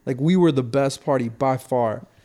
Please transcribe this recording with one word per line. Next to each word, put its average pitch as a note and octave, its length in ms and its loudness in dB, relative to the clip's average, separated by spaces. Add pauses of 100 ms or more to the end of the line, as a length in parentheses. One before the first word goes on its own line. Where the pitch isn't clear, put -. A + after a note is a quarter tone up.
Like, C3 140 -4
we E3+ 160 4
were E3+ 140 4
the C3 120 0
best C3+ 420 -2
party C3 240 0
by C3 280 -2
far A#2+ 480 -4 (200)